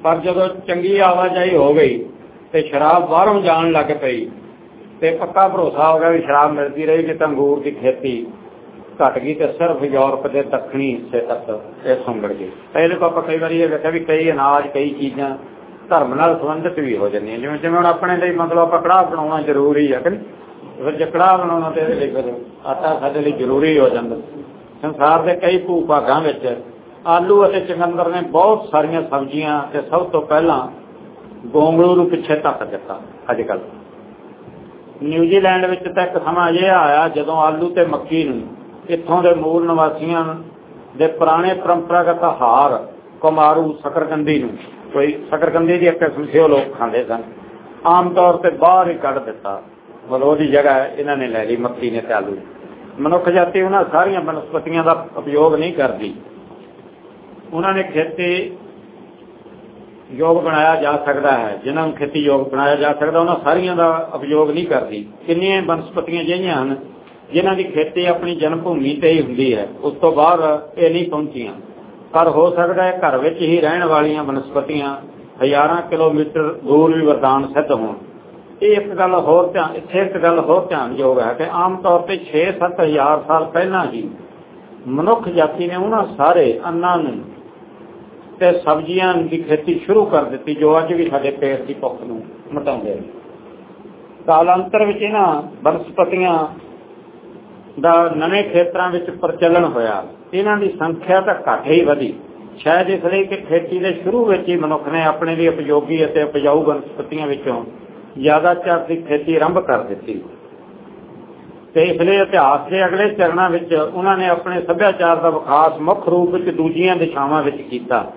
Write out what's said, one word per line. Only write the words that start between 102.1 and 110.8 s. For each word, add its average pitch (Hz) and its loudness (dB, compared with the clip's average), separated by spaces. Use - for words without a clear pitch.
ਸ਼ਾਇਦ 175 0
ਇਸ 170 -2
ਲਈ 190 0
ਕਿ 190 -6
ਖੇਤੀ 170 -2
ਦੇ 180 -2
ਸ਼ੁਰੂ 226 -2
ਵਿੱਚ 190 0
ਹੀ 175 0
ਮਨੁੱਖ 156 -2
ਨੇ 160 -2
ਆਪਣੇ 165 0
ਲਈ 165 2
ਉਪਯੋਗੀ 151 0
ਅਤੇ 151 0
ਉਪਜਾਊ 147 0
ਬਨਸਪਤੀਆਂ 147 -4
ਵਿੱਚੋਂ 127 -4
ਜ਼ਿਆਦਾਤਰ 170 2
ਦੀ 165 -6
ਖੇਤੀ 156 -2
ਆਰੰਭ 165 2
ਕਰ 135 0
ਦਿੱਤੀ 101 -10